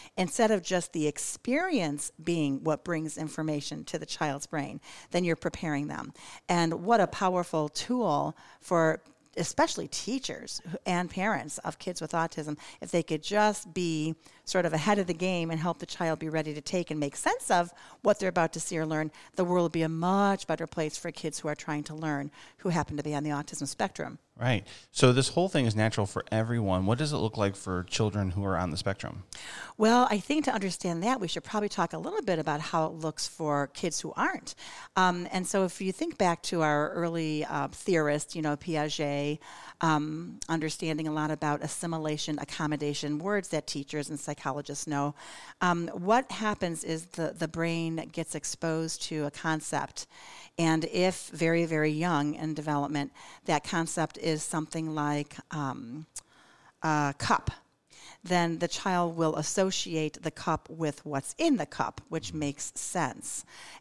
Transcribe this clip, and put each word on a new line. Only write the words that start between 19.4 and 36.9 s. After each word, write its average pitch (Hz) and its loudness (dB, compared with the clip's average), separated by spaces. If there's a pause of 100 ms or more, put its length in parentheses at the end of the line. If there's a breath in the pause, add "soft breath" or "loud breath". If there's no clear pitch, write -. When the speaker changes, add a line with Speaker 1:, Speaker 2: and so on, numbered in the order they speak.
Speaker 1:
world 180 4
will 165 4
be 165 0
a 160 2
much 190 2
better 160 -2
place 156 -2
for 170 -6
kids - -6
who - -4
are 151 -2
trying 147 -4
to 156 -10
learn 147 -2 (260 loud breath)
who - -2
happen 156 2
to 147 -4
be 151 -2
on 147 0
the 151 0
autism 143 -4
spectrum. - -4 (180)
Speaker 2:
Right. 120 0 (240 loud breath)
So 123 8
this 131 4
whole 180 2
thing 143 2
is 110 2
natural 107 4
for - -6
everyone. 110 2
What 117 4
does 147 0
it 131 0
look 107 0
like 101 2
for 90 -2
children 101 0
who 101 -2
are 95 2
on 90 2
the 73 -2
spectrum? - -4 (540 loud breath)
Speaker 1:
Well, 233 6
I 208 2
think 294 0
to 269 2
understand 180 -2
that, 240 2
we 170 -4
should - -4
probably 208 -2
talk 170 0
a 160 -6
little 349 -4
bit 190 2
about 151 0
how 160 0
it 165 -4
looks 156 -4
for 143 0
kids - -4
who 165 -6
aren't. 320 -2 (440 loud breath)
Um, 180 4
and 185 -2
so 196 2
if 185 -2
you 190 -2
think 320 -4
back 175 2
to 170 0
our 151 4